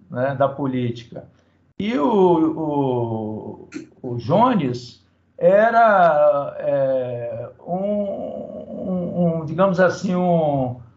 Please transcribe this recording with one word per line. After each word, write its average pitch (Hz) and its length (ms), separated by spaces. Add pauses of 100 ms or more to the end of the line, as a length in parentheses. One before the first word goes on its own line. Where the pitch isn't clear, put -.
(100)
né, 135 240
da 139 140
política. 127 840 (440)
E 226 220
o, 285 100 (480)
o, 117 1120 (320)
o 120 160
Jones 160 880 (320)
era, 180 1200
é, 123 920 (160)
um, 170 80
um, 180 1700
um, 156 40
digamos 175 360
assim, 185 340
um, 151 640 (160)